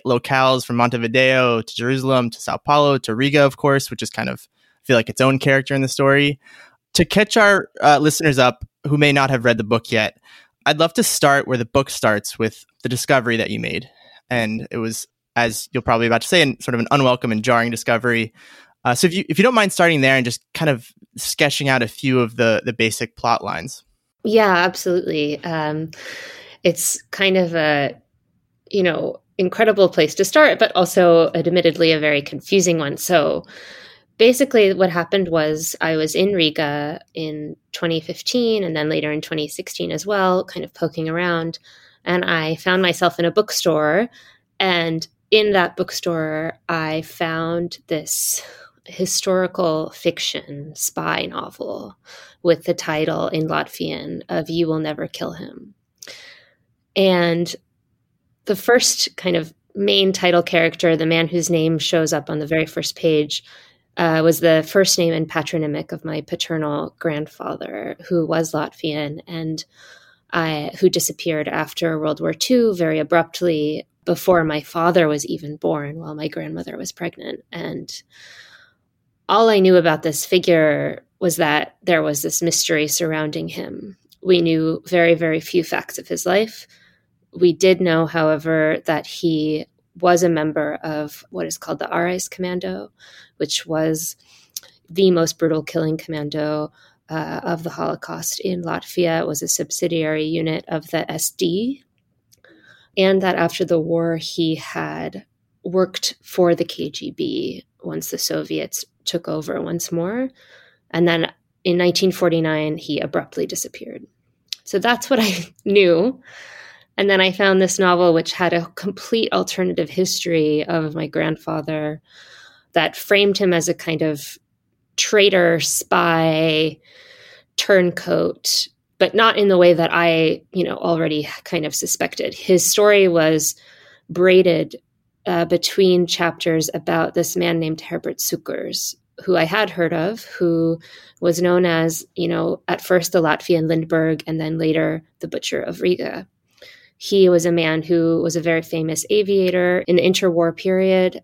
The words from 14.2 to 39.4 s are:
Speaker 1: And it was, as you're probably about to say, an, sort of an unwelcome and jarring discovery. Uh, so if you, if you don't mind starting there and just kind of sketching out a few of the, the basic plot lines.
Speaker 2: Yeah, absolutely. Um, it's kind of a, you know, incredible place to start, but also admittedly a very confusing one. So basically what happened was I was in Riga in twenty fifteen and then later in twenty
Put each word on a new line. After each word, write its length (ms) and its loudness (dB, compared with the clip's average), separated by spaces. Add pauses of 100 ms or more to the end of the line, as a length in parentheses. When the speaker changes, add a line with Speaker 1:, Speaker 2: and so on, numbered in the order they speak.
Speaker 1:
And 400 -4
it 80 -8
was, 300 -6 (280)
as 360 -2
you're 100 -4
probably 240 2
about 160 2
to 60 -10
say, 160 4
an, 180 -2
sort 140 -4
of 60 0
an 100 -4
unwelcome 400 2
and 120 -2
jarring 280 2
discovery. 600 -2 (540)
Uh, 80 2
so 140 2
if 80 -2
you, 120 -2
if 120 -2
you 40 4
don't 120 4
mind 180 2
starting 280 2
there 160 4
and 60 2
just 300 -6
kind 160 -2
of 240 -2 (240)
sketching 500 -2
out 140 2
a 60 -2
few 320 0
of 160 0
the, 280 2
the 100 -2
basic 420 -4
plot 280 0
lines. 400 -8 (400)
Speaker 2:
Yeah, 320 4
absolutely. 880 -2
Um, 460 -4 (720)
it's 380 0 (100)
kind 240 0
of 200 0
a, 380 0 (800)
you 120 2
know, 360 -2 (180)
incredible 520 4
place 260 2
to 80 2
start, 360 4
but 180 2
also 560 6
admittedly 580 2
a 80 2
very 220 2
confusing 560 0
one. 180 -2
So 480 2 (720)
basically 560 4
what 160 2
happened 380 -2
was 540 -2
I 160 0
was 180 -2
in 160 2
Riga 720 -2 (120)
in 440 -10 (160)
twenty 260 -2
fifteen 640 -2
and 140 -4
then 100 -2
later 240 -2
in 80 -4
twenty 300 -6